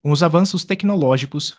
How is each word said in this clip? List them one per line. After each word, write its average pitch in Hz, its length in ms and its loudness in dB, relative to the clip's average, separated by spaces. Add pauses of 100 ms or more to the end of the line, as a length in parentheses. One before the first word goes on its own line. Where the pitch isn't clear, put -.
Com 147 100 -2
os 147 120 2
avanços 175 400 2
tecnológicos, 147 960 -2